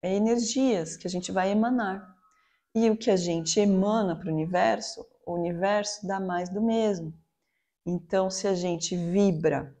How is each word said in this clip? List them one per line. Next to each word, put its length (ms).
é, 120
energias 800
que 100
a 40
gente 200
vai 200
emanar. 640
E 160
o 60
que 140
a 60
gente 440
emana 580
pro 140
universo, 760
o 100
universo 720
dá 120
mais 300
do 120
mesmo. 540
Então, 440
se 180
a 60
gente 420
vibra 840